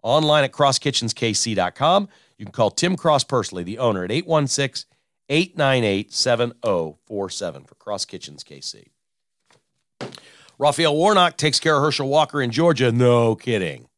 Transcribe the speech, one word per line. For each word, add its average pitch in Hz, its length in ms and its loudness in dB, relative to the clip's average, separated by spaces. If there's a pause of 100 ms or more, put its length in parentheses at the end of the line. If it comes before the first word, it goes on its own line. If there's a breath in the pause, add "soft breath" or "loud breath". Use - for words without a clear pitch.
Online 151 420 2
at 131 80 -6
cross 139 260 2
kitchens 120 340 -4
K 113 200 -4
C 107 220 -4
dot 90 200 -2
com. 190 340 0 (300 soft breath)
You 107 80 -16
can - 60 -16
call 107 180 0
Tim 175 260 -2
Cross 147 280 0
personally, 92 400 -4
the 104 140 -10
owner, 107 260 -2
at 95 80 -6
eight 156 140 -4
one 156 200 0
six, - 400 -6 (420)
eight 170 300 -2
nine 135 240 2
eight, 104 300 -2
seven 120 400 0 (100)
oh 85 420 -4
four 98 240 -8
seven 76 360 -10
for - 100 -20
Cross 104 300 -10
Kitchens 73 400 -18
K 69 160 -20
C. - 260 -16 (1700 loud breath)
Raphael 147 400 2
Warnock 180 400 4
takes 151 220 0
care 156 180 2
of 139 60 2
Herschel 143 260 -2
Walker 147 320 0
in 123 100 -2
Georgia. 131 420 2
No 120 420 4
kidding. 95 640 -4